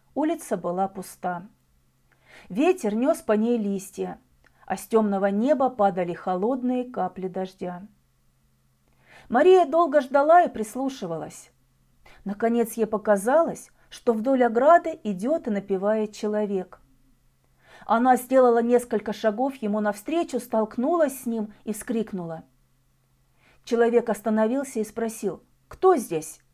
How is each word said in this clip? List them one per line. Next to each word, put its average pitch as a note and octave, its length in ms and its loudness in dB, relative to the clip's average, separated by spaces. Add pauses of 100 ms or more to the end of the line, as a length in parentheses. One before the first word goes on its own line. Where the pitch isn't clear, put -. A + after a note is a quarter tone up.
(160)
Улица D#4 400 -2
была F3+ 320 -4
пуста. F3+ 580 -8 (1040)
Ветер A#3+ 480 0
нес D4 220 0
по - 140 -2
ней A3 240 2
листья, F#3+ 600 -6 (480)
а F#3+ 100 -6
с - 100 -14
темного G3+ 460 2
неба B3+ 360 0
падали F#3+ 440 0
холодные A#3+ 720 -2
капли F#3+ 420 -8
дождя. F#3 600 -10 (1400)
Мария F4 380 6
долго D4 340 4
ждала D4 440 6
и C#4 40 -2
прислушивалась. G#3+ 1000 -8 (720)
Наконец A3+ 500 -2
ей A3 120 -2
показалось, G#3+ 840 0 (160)
что - 240 -2
вдоль B3 320 2
ограды D#4 580 4
идет G#3+ 460 -4
и - 20 -4
напевает G3+ 640 -2
человек. G#3 680 -6 (1040)
Она B3 300 2
сделала B3 480 4
несколько A#3 500 0
шагов A3+ 440 -2
ему G#3+ 240 -4
навстречу, B3 580 -4
столкнулась C4 840 -2
с - 40 -8
ним A3+ 260 -6 (120)
и G#3+ 80 -8
вскрикнула. G3 720 -8 (1200)
Человек A#3 440 2
остановился A3+ 720 -2
и G#3+ 60 -2
спросил: A3 580 -8 (240)
«Кто F#4+ 300 4
здесь?» E3 440 -6 (140)